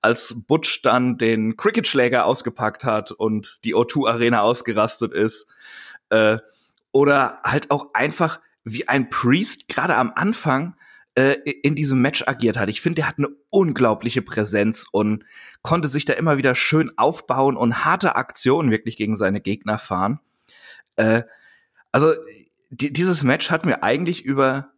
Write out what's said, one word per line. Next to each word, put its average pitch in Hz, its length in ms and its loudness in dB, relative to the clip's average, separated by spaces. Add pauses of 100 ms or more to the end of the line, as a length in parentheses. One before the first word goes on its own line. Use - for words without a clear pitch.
als 117 440 -2
Butch - 360 0
dann 123 340 2
den 110 400 0
Cricket-Schläger 127 680 2
ausgepackt 117 580 -2
hat 107 260 -2
und 107 540 -4
die 107 100 -2
O 117 100 4
two 131 220 -2
Arena 117 360 2
ausgerastet 113 720 0
ist. - 360 -2 (640)
Äh, 110 260 4 (560)
oder 139 500 4
halt 139 280 -2
auch - 240 -4
einfach, 151 460 -2 (240)
wie 113 240 -8
ein 131 200 0
Priest 147 600 0
gerade - 280 -2
am 123 180 0
Anfang, 165 600 -2 (380)
äh, 135 220 4 (260)
in 147 120 2
diesem 135 280 2
Match 131 240 0
agiert 120 320 0
hat. 101 100 -2
Ich - 140 -6
finde, 165 140 -2
der 156 120 -2
hat - 80 -8
eine 139 140 -2 (180)
unglaubliche 123 720 2
Präsenz 104 720 -2
und 107 320 0 (380)
konnte 165 260 -2
sich 143 160 -2
da 151 80 -2
immer 156 240 2
wieder 135 180 2
schön - 440 0
aufbauen 135 580 0
und 117 300 0
harte 180 280 0
Aktionen 131 560 0
wirklich 110 280 -4
gegen 107 180 -2
seine 101 240 0
Gegner 107 380 -4
fahren. 101 420 -4 (760)
Äh, 110 260 2 (680)
also, 151 200 4 (560)
di-, 135 240 -6
dieses 170 300 0
Match 139 280 0
hat 175 140 -2
mir - 180 0
eigentlich 160 400 -2
über 135 560 -2